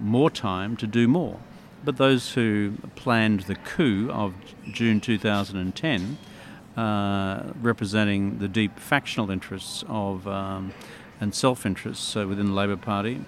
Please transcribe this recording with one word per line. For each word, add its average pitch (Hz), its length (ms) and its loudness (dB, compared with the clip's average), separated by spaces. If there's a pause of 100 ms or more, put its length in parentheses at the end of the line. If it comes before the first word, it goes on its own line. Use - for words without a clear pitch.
more 120 300 4
time 98 460 -4
to 117 100 -4
do 117 200 4
more. 143 300 4 (480)
But 139 120 -2
those 135 360 4
who 104 400 2 (240)
planned 110 440 4
the 92 140 -4
coup 117 560 2
of 101 240 -2 (380)
June 110 280 4
two 110 160 2
thousand 98 420 0
and 92 160 -2
ten, 127 440 -2 (580)
uh, 101 760 0 (100)
representing 101 760 2
the 101 100 -2
deep 104 320 0
factional 131 500 -2
interests 95 580 -8
of, 98 380 -4
um, 98 460 -6 (480)
and 101 140 -2
self-interests, - 840 -2
uh, 104 100 0
within 101 200 0
the 98 60 2
Labor 98 240 2
Party, 110 520 -4